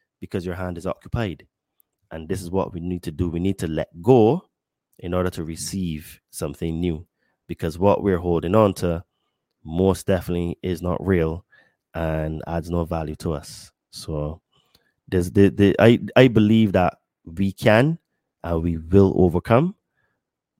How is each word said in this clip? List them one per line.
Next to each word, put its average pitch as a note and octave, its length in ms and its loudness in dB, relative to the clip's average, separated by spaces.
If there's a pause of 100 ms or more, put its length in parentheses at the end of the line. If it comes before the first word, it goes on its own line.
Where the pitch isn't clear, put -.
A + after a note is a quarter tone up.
(200)
because F2+ 240 -8
your F2+ 100 -8
hand F2+ 240 -10
is E2 80 -12
occupied. - 600 -8 (640)
And D#2+ 180 -12
this F#2+ 140 -6
is F2 80 -12
what F#2 220 -4
we E2+ 80 -10
need F2 240 -8
to - 60 -10
do. E2 180 -4
We E2 120 -6
need F#2+ 200 -2
to E2+ 80 -6
let D#2+ 340 -8
go A#2+ 460 4 (500)
in F2 160 -8
order F2+ 160 -2
to F2 140 -10
receive E2 760 -8 (100)
something E2 500 -8
new, E2+ 260 -4 (420)
because E2+ 300 -8
what G2 240 2
we're F#2+ 160 0
holding E2+ 360 -2
on G#2+ 200 4
to E2+ 280 -4 (640)
most F2+ 420 0
definitely F2 560 -4
is F2 200 -6
not F2+ 220 -4
real E2+ 400 0 (500)
and D#2 520 -6
adds E2+ 240 -6
no E2+ 140 -2
value D#2+ 320 -6
to - 160 -6
us. - 400 -14 (180)
So D#2 500 -10 (680)
there's F2+ 220 -2
the, G2 180 6
the, G2 300 2
I, A2+ 220 6 (160)
I C3 120 8
believe G#2+ 440 4
that F2+ 260 0 (260)
we F#2 280 -4
can B2 460 2 (460)
and E2 180 -2
we E2+ 140 -2
will F2 400 4
overcome, A2+ 600 2 (840)